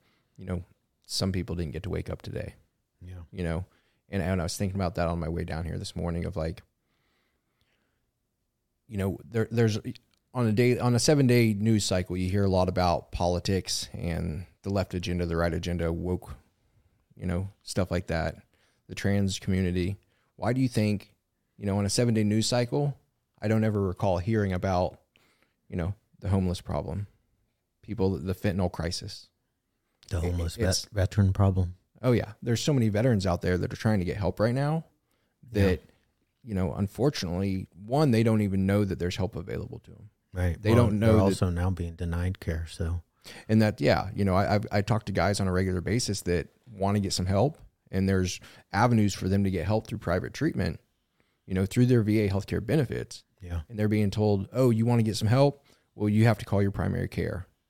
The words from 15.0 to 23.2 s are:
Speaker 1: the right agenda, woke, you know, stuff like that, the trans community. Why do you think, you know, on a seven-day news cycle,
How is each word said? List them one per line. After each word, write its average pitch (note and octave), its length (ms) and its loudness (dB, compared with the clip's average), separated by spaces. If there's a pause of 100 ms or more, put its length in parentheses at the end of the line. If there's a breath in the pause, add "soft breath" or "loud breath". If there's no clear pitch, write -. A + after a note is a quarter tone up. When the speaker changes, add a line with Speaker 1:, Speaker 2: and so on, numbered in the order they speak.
Speaker 1:
the E2 100 -2
right E2 180 0
agenda, E2+ 380 -2
woke, F2 420 -6 (840)
you G2 100 -10
know, F#2 220 -4 (140)
stuff - 280 -4
like F2+ 180 -4
that, E2 280 -2 (520)
the G2 60 -14
trans G2 440 0
community. F#2 580 0 (400)
Why G#2+ 160 -2
do C3 80 -2
you C3 80 2
think, G#2 460 -2 (420)
you G#2 100 -8
know, G2 120 0
on G2+ 80 0
a G2+ 40 -2
seven-day A2+ 340 2
news G#2+ 220 2
cycle, C3+ 500 -2 (440)